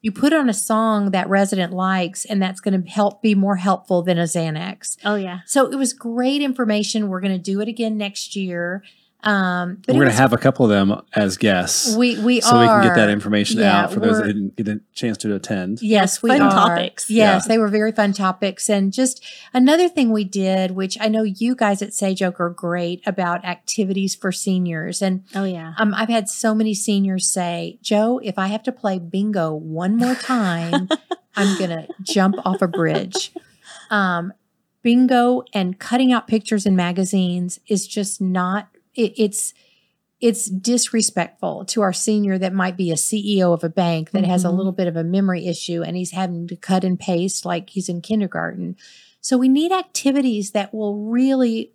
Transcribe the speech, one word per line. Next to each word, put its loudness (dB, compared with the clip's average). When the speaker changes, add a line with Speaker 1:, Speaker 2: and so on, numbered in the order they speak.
Speaker 1:
you -2
put 2
on 2
a 0
song 0
that 0
resident 0
likes, -2
and -2
that's -2
gonna 0
help, 0
be 2
more 2
helpful 0
than 0
a 2
Xanax. -6
Speaker 2:
Oh, 0
yeah. -8
Speaker 1:
So 2
it -6
was 0
great -2
information. -2
We're -4
gonna -2
do -4
it -4
again -4
next -8
year. -6
Um, -2
but 2
Speaker 3:
We're 6
Speaker 1:
it -
Speaker 3:
gonna 6
Speaker 1:
was 2
Speaker 3:
have 6
a 2
couple 2
of 6
them 4
as 0
guests, 2
Speaker 1:
We, 2
we 2
Speaker 3:
so 6
we 8
can 6
get 6
Speaker 1:
are. 4
Speaker 3:
that 6
information 0
Speaker 1:
Yeah, 6
Speaker 3:
out -2
for -2
those 4
that 0
Speaker 1:
we're -2
Speaker 3:
didn't -4
get -4
a -4
chance -4
to -4
attend. -6
Speaker 1:
Yes, 2
we 2
Speaker 2:
Fun 6
Speaker 1:
are. 8
Speaker 2:
topics. 2
Speaker 1:
Yes, 4
Speaker 3:
Yeah. -8
Speaker 1:
they 4
were 2
very 0
fun 0
topics. -2
And 2
just -2
another 4
thing 2
we 0
did, 0
which -4
I 2
know 2
you -2
guys 0
at -10
Sage -2
Oak -2
are 0
great -4
about -2
activities -4
for -6
seniors. -4
And -2
Speaker 2:
Oh, -4
yeah. -8
Speaker 1:
um, 0
I've -4
had 0
so -2
many 0
seniors 0
say, -6
"Joe, 0
if -6
I -2
have -4
to -4
play -4
bingo -2
one -2
more 2
time, -2
Speaker 2:
<laughs> -12
Speaker 1:
I'm 2
gonna -4
jump 2
off 0
a 0
bridge." -2
Um, -2
bingo 4
and -2
cutting 2
out 2
pictures 0
in 4
magazines 0
is -2
just -6
not, -2
it, 0
it's, -2
it's 0
disrespectful -2
to -2
our 2
senior 0
that -2
might -2
be -2
a 0
C -2
E 4
O 4
of 0
a -2
bank 0
that 0
has 2
a 2
Speaker 2:
Mm-hmm. 0
Speaker 1:
little 0
bit -2
of -4
a -2
memory 0
issue -6
and -6
he's -6
having -6
to -10
cut -2
and 0
paste -2
like -6
he's -8
in -6
kindergarten. -4
So 0
we 4
need 2
activities 0
that -4
will -4
really 2